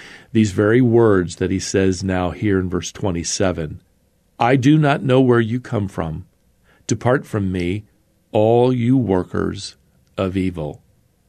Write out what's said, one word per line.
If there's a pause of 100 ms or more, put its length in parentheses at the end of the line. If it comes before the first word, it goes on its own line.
(320)
these
very
words
that
he
says
now
here
in
verse
twenty-seven, (580)
"I
do
not
know
where
you
come
from. (600)
Depart
from
me, (480)
all
you
workers (420)
of
evil." (480)